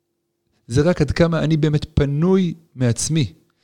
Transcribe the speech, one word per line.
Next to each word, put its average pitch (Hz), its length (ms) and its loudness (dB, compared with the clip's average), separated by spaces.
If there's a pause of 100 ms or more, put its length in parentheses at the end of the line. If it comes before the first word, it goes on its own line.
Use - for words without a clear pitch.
(680)
זה 117 140 0
רק 175 200 0
עד 139 100 0
כמה 165 280 0
אני 156 180 2
באמת 151 360 0
פנוי 165 600 0 (220)
מעצמי. 127 580 -2 (300)